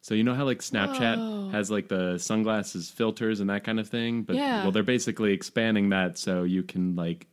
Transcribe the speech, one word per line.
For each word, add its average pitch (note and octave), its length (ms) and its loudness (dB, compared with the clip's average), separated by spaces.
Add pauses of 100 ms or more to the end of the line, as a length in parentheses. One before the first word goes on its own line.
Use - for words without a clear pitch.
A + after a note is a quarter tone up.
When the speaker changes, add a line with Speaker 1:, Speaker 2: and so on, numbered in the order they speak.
Speaker 1:
So - 140 -4
you A2 80 4
know B2 100 4
how, C#3 120 0
like, B2+ 140 0
Snapchat A2+ 580 0
Speaker 2:
Whoa. G#3 320 -4
Speaker 1:
has, G#2 200 -2
like, G#2 200 -2
the F2+ 280 0
sunglasses G#2+ 720 -2
filters A2 500 -2
and G2 100 0
that G2+ 140 -2
kind A2 160 -2
of G#2 100 -6
thing? A#2 340 -2
But, - 140 -2
Speaker 2:
Yeah. C4 260 0
Speaker 1:
well, G2 80 2
they're - 120 2
basically A2+ 500 2
expanding G#2+ 560 2
that F#2 280 2
so F2+ 260 0
you F2+ 200 2
can, F2+ 320 -2
like, E2+ 380 -4